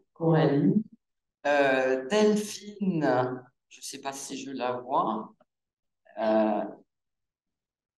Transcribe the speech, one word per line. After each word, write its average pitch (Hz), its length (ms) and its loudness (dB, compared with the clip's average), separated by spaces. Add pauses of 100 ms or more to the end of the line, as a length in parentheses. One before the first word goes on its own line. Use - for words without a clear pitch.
(140)
Coralie. 156 580 2 (720)
Euh, 131 640 2
Delphine, 170 1300 0 (260)
je - 140 -20
sais 135 180 -14
pas 135 120 -8
si 135 260 -10
je 135 140 -10
la 123 220 -4
vois. 127 600 -4 (880)
Euh, 107 400 2 (1400)